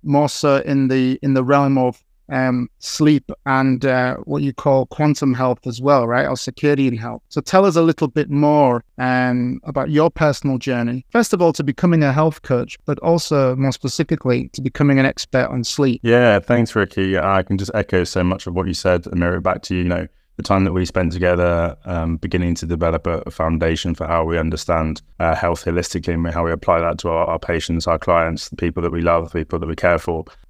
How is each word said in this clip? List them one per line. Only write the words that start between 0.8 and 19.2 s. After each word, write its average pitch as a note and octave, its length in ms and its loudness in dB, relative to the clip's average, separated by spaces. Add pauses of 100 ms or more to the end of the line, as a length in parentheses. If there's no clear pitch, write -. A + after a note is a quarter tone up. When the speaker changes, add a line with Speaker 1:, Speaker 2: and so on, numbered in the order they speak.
Speaker 1:
the, C3 340 0
in C#3+ 120 0
the C3 100 2
realm C#3 340 4
of, B2 240 -2 (280)
um, B2+ 380 -2 (100)
sleep D3+ 520 0 (140)
and, C3 400 0
uh, B2+ 400 0
what C#3+ 180 -4
you C#3 120 -2
call C3+ 320 2
quantum D3 480 0
health B2+ 320 -2
as A#2+ 160 -8
well, C3+ 240 4
right? B2 200 0
Or C3+ 80 -2
circadian C3+ 640 0
health. A#2 300 -12
So - 120 -4
tell F#3+ 240 2
us E3+ 120 2
a E3+ 60 6
little D#3+ 260 2
bit D3 220 -2
more, C#3+ 520 4 (140)
um, B2+ 680 -2
about C#3 260 -4
your D3+ 200 4
personal C#3 480 0
journey. A#2+ 520 -4
First A#3 220 2
of F3+ 100 2
all, E3+ 120 6
to - 80 -4
becoming D#3+ 400 2
a C#3 100 4
health D#3 300 0
coach, B2+ 440 -2
but D3 140 -2
also D3 560 2
more C3+ 160 0
specifically B2+ 800 -2
to C#3 80 -8
becoming C#3 360 2
an C3 80 4
expert B2+ 420 -2
on B2+ 140 -6
sleep. C3 400 0
Speaker 2:
Yeah, A#2 360 6
thanks, A#2 360 0
Ricky. F#2+ 440 0
I F#2+ 240 2
can F#2+ 160 -2
just G2 160 -6
echo F#2+ 300 0
so F2+ 200 -2
much F2+ 220 -2
of F2+ 80 -8
what F2+ 120 -2
you F#2 80 -4
said F2+ 320 0
and F2+ 140 -2